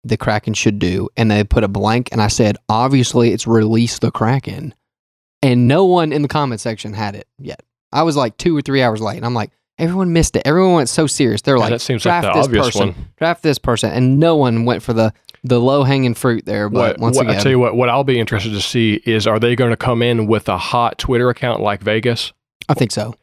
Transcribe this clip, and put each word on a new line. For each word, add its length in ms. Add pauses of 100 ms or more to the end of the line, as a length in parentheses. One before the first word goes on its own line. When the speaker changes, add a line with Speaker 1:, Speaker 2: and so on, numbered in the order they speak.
Speaker 1:
the 140
Kraken 360
should 260
do, 380
and 120
they 140
put 200
a 40
blank, 440
and 100
I 60
said, 300 (120)
"Obviously, 640
it's 140
release 520
the 120
Kraken." 640 (680)
And 260
no 180
one 280
in 80
the 60
comment 340
section 320
had 220
it 120 (120)
yet. 220 (300)
I 120
was, 120
like, 220
two 180
or 60
three 200
hours 200
late, 160
and 80
I'm 80
like, 180 (260)
"Everyone 360
missed 220
it." 100
Everyone 280
went 160
so 180
serious. 340
They're 160
Speaker 2:
Yeah, 60
Speaker 1:
like, 80
Speaker 2:
that 100
seems 240
like 160
Speaker 1:
"Draft 140
Speaker 2:
the 40
Speaker 1:
this 60
Speaker 2:
obvious 220
Speaker 1:
person. 220
Speaker 2:
one. 180 (100)
Speaker 1:
Draft 260
this 140
person." 340
And 280
no 180
one 260
went 180
for 120
the, 200 (300)
the 160
low-hanging 540
fruit 320
there, 240
but 240
Speaker 2:
What, 60
Speaker 1:
once 180
Speaker 2:
what, 100
Speaker 1:
again. 120
Speaker 2:
I 40
tell 80
you 80
what, 160
what 140
I'll 160
be 140
interested 340
to 80
see 440
is, 220
are 120
they 180
gonna 200
come 240
in 260
with 200
a 100
hot 400
Twitter 320
account 320
like 200
Vegas? 500 (380)
Speaker 1:
I 60
think 160
so. 320